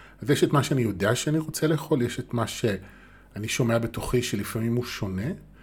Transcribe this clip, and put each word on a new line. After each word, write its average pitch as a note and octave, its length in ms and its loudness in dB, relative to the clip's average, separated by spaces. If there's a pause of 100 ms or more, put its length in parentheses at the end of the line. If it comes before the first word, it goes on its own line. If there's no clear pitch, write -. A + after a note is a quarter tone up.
(220)
אז A2 80 -2
יש D3 140 4
את D3+ 100 4
מה C#3 100 6
שאני C3+ 180 0
יודע G#2 340 2
שאני D3+ 240 0
רוצה D#3 280 -2
לאכול, D3+ 340 2
יש A#2+ 180 -2
את - 140 -8
מה A#2 140 0
שאני - 1000 -6
שומע A#2 300 2
בתוכי B2 440 0
שלפעמים A2+ 540 -2
הוא A#2+ 100 0
שונה, G2 460 -4 (320)